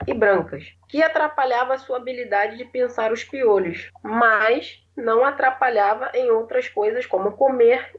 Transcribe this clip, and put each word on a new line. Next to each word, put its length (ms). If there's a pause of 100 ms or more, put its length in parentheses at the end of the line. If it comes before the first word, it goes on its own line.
e 80
brancas, 580 (160)
que 140
atrapalhava 720
a 40
sua 200
habilidade 580
de 80
pinçar 480
os 120
piolhos, 680 (120)
mas 800 (160)
não 280
atrapalhava 920
em 160
outras 380
coisas 380
como 260
comer 680